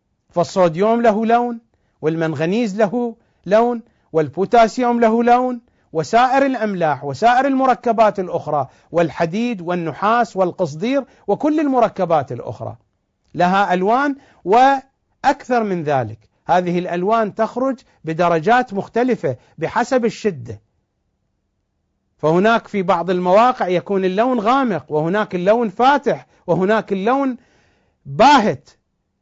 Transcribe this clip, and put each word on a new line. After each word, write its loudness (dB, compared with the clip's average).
فالصوديوم 0
له 2
لون، 0
والمنغنيز -2
له -2
لون، 0
والبوتاسيوم 0
له 2
لون، 2
وسائر 2
الأملاح -2
وسائر 2
المركبات 0
الأخرى، -4
والحديد -2
والنحاس -2
والقصدير -2
وكل 0
المركبات 0
الأخرى -12
لها 0
ألوان 0
وأكثر 0
من -4
ذلك. -2
هذه 0
الألوان -2
تخرج -4
بدرجات 0
مختلفة -2
بحسب -2
الشدة، -6
فهناك 2
في -4
بعض -2
المواقع 2
يكون -2
اللون 0
غامق، -2
وهناك -2
اللون 0
فاتح، 0
وهناك 0
اللون -2
باهت، 4